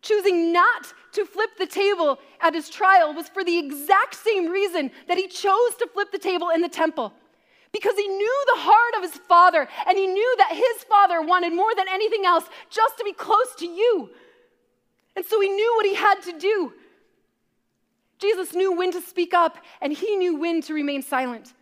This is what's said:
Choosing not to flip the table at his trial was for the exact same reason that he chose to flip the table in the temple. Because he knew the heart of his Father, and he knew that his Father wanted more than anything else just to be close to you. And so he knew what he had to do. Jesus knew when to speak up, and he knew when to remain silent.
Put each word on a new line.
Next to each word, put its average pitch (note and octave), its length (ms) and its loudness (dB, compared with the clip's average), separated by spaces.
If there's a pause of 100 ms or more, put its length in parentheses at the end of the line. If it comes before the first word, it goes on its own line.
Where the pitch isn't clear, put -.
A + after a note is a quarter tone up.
Choosing F4+ 500 2
not F#4+ 420 0 (180)
to G#4 140 -4
flip G#4 320 -4
the F#4+ 100 -4
table E4+ 520 0 (220)
at E4 140 0
his D#4 140 -6
trial F#4 440 4
was D#4+ 160 -12
for F#4+ 140 -6
the E4+ 160 0
exact D4+ 560 0
same G4 320 -2
reason F4 440 -2 (160)
that F4+ 100 -2
he F#4+ 100 -4
chose G4+ 480 0
to A#4 120 -6
flip G4+ 240 -6
the G4 60 -8
table F4 320 -4
in E4 120 0
the F4 60 -2
temple. D#4+ 460 -4 (580)
Because G#4 260 -2
he G4+ 100 -2
knew G#4+ 400 -2
the A#4 140 2
heart A4+ 340 4
of F#4 80 -4
his F4 140 -10 (100)
Father, E4+ 420 6 (160)
and F#4 120 2
he G4 100 0
knew G#4+ 320 0
that F4+ 140 2
his A4+ 320 0
Father F#4+ 360 4
wanted E4+ 320 0
more G4 220 0
than F#4+ 120 -2
anything G4 380 -2
else E4+ 200 2 (260)
just A4+ 260 0
to A#4+ 60 -10
be G4+ 100 -6
close B4 440 0
to F4 100 -10
you. F4 420 0 (1040)
And F#4+ 80 -8
so A4 160 -2
he G4 100 2
knew G#4+ 260 0
what G#4+ 100 2
he G4 80 0
had G4 300 2
to F4 100 -12
do. E4+ 400 -2 (1500)
Jesus G4 340 -2
knew F#4 180 0
when F4+ 220 -2
to F4 80 -8
speak F4 320 -6
up, E4 240 2 (220)
and D4 140 -6
he G4+ 220 -4
knew F4+ 200 -2
when E4 280 -4
to D#4 100 -10
remain C#4+ 300 -4
silent. B3+ 580 -6